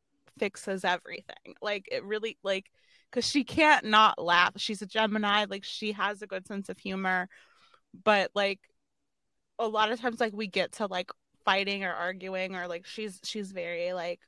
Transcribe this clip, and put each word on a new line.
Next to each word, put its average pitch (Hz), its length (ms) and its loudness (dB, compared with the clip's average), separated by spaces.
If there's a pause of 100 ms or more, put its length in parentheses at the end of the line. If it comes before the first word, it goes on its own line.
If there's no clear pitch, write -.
(380)
fixes 196 460 -4
everything. - 760 -6
Like, 208 300 -6
it 131 140 -4
really, 214 400 -6
like, 196 260 -2 (400)
'cause 240 180 -2
she 285 160 2
can't 302 400 6
not 214 380 6
laugh. 175 340 4
She's 208 260 -6
a 202 40 -8
Gemini, 208 640 2
like, 196 160 -8
she - 280 -6
has 202 300 -4
a 208 40 -12
good 190 200 -8
sense 202 220 -6
of 190 100 -10
humor, 185 500 -2 (760)
but, 202 300 4
like, 196 260 0 (1000)
a 233 100 0
lot 214 240 2
of 233 80 -4
times, 233 200 -2
like, 220 120 0
we 208 160 -4
get 180 240 0
to, 214 140 -4
like, 185 240 -4 (340)
fighting 196 400 2
or 180 80 -2
arguing, 185 640 -6
or, 180 120 -6
like, 175 180 -8
she's, 214 380 -10
she's 196 280 -8
very, 175 400 -4
like, 175 360 -6